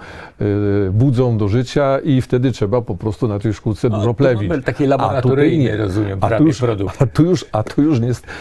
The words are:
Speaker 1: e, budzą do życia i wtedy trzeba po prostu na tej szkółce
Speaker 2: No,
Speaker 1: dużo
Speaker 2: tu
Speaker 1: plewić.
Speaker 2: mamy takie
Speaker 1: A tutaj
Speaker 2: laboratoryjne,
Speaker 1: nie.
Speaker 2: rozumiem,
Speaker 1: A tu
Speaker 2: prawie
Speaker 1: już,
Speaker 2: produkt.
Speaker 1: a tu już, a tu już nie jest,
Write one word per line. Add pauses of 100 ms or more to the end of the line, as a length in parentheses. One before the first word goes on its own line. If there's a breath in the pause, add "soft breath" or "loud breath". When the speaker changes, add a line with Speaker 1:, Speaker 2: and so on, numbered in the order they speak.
(400 loud breath)
Speaker 1:
e,
budzą
do
życia
i
wtedy
trzeba
po
prostu
na
tej
szkółce
Speaker 2:
No,
Speaker 1:
dużo
Speaker 2:
tu
Speaker 1:
plewić.
Speaker 2:
mamy
takie
Speaker 1:
A
tutaj
Speaker 2:
laboratoryjne,
Speaker 1:
nie.
Speaker 2:
rozumiem,
Speaker 1:
A
tu
Speaker 2:
prawie
Speaker 1:
już,
Speaker 2:
produkt.
Speaker 1:
a
tu
już,
a
tu
już
nie
jest, (140 loud breath)